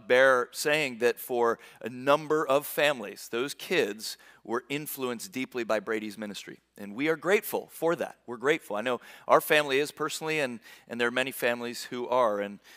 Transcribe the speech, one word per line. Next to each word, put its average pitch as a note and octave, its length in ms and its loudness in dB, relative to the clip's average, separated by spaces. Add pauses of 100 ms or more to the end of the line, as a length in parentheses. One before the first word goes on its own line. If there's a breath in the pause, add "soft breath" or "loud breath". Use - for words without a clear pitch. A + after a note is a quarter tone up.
bear B2+ 460 6
saying D3 460 0
that A#2+ 200 2
for A#2 400 0 (220 loud breath)
a A2+ 80 -8
number D3 580 2
of C#3 180 2
families, B2 680 -2
those B2+ 220 -2
kids A2 640 -4 (260 loud breath)
were A#2 260 -4
influenced C3 640 -6
deeply B2+ 320 -4
by G#2+ 160 0
Brady's G#2+ 380 -4
ministry. G#2 420 -12 (160)
And G2+ 200 -12
we C#3+ 140 -2
are D#3+ 60 -2
grateful D#3+ 560 -2
for E3 260 -2
that. - 280 -6
We're A#2+ 120 -10
grateful. B2+ 380 0
I G#2+ 60 -2
know B2 180 -2 (280 loud breath)
our C#3+ 120 8
family D3 380 4
is D3 140 0
personally, D#3 480 -4
and, B2 200 -4 (280 loud breath)
and A#2 120 -8
there A#2+ 80 4
are A#2 40 0
many B2+ 200 -2
families A#2+ 520 -2
who B2 240 -8
are. A#2 320 2
And G2+ 180 -6 (200 loud breath)